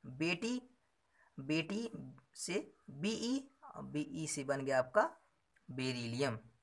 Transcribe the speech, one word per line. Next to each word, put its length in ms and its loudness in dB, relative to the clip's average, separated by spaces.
बेटी, 560 0
बेटी 540 0
से 380 -2
बी 220 0
ई, 380 0
और 80 -8
बी 180 -2
ई 260 -2
से 160 -2
बन 220 0
गया 140 6
आपका 300 4
बेरिलियम। 680 0